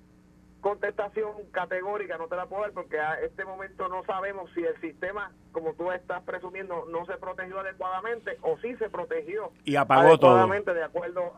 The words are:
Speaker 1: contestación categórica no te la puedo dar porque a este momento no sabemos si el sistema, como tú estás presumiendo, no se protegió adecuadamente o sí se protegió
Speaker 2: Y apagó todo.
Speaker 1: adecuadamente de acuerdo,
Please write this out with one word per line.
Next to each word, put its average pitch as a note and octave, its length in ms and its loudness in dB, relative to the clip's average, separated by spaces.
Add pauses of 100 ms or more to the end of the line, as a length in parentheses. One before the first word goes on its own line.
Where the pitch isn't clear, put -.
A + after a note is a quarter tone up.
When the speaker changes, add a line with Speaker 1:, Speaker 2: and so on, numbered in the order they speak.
(600)
Speaker 1:
contestación G#3 680 -4 (200)
categórica F#3 680 -6
no E3 100 -8
te F3+ 100 -6
la F3+ 80 -6
puedo F#3+ 160 -6
dar G#3 100 -6
porque D#3+ 260 -8
a D#3 240 -2
este E3 220 -8
momento F#3+ 460 -10
no F3+ 160 -8
sabemos G3 480 -6
si E3+ 100 -4
el D#3+ 160 -2
sistema, F#3 540 -8 (180)
como D#3+ 220 -6
tú E3+ 180 -4
estás F3+ 320 -8
presumiendo, F#3 680 -10
no E3+ 160 -6
se F#3 120 -10
protegió F#3 420 -10
adecuadamente F#3 840 -6
o D#3+ 180 -2
sí A#3+ 180 -6
se G#3+ 120 -6
protegió E3+ 600 -6 (140)
Speaker 2:
Y C#3+ 100 0
apagó C#3 420 10
todo. C3 140 10
Speaker 1:
adecuadamente F#3+ 420 6
de E3+ 100 0
acuerdo, F3 540 -4